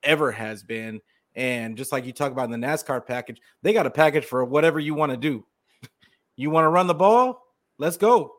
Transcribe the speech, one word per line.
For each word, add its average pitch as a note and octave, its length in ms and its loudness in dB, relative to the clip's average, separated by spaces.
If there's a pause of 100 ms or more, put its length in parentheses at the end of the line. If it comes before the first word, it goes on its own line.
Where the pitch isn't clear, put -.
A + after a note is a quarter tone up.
ever D3 280 2
has A2 320 -10
been. A2 380 -12 (360)
And A#2 400 -4
just C3 160 -8
like B2+ 140 -4
you B2+ 60 -12
talk C#3 200 -4
about B2+ 180 -4
in A#2 100 -6
the B2 60 -4
nascar C#3+ 400 -4
package, B2 340 -10 (220)
they G3+ 120 2
got F#3 120 2
a A#2 40 -2
package D3+ 340 4
for B2+ 200 -2
whatever D3+ 360 2
you D3+ 140 -4
wanna D3 220 -2
do. B2 280 -4 (380)
<laughs> - 60 -20 (500)
You C#3+ 120 -4
wanna D#3+ 180 4
run F3+ 180 4
the F3 80 2
ball? A3+ 480 2 (360)
Let's E3 180 -2
go. G#3+ 420 2